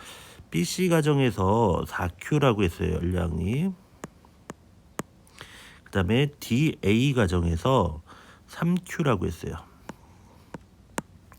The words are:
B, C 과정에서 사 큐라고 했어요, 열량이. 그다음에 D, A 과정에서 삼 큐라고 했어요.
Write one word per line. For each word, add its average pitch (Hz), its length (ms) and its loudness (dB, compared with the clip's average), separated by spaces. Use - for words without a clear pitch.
B, 165 120 0
C 180 260 -2
과정에서 117 960 2
사 90 220 -4
큐라고 131 440 2
했어요, 87 320 -2
열량이. 87 760 -2
그다음에 107 440 0
D, 135 440 0
A 117 300 4
과정에서 87 880 2
삼 175 280 -2
큐라고 110 420 -2
했어요. 85 260 -8